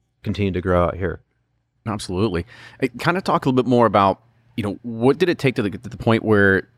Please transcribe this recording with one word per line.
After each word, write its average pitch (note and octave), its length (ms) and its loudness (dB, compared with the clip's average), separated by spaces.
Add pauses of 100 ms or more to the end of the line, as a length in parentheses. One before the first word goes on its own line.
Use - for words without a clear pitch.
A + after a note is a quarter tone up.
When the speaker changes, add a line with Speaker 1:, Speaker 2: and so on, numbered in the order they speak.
(240)
Speaker 1:
continued G2+ 320 -4
to F#2 60 -4
grow F2+ 240 2
out E2+ 120 -4
here. F2 240 -6 (640)
Speaker 2:
Absolutely. F#2+ 600 -4 (540)
Kind F3 180 -2
of G3 60 -6
talk E3 220 -2
a C#3+ 40 2
little B2+ 120 2
bit A#2 80 -4
more A#2+ 160 4
about, G2 360 2 (340)
you G#2+ 80 -6
know, G2+ 180 -6
what A#2+ 360 0
did F3 120 0
it D#3+ 100 -2
take C3 160 0
to B2 60 -2
the, G#2 80 -2
to G2 200 -12
the - 80 -14
point A2+ 260 2
where G2+ 440 4 (100)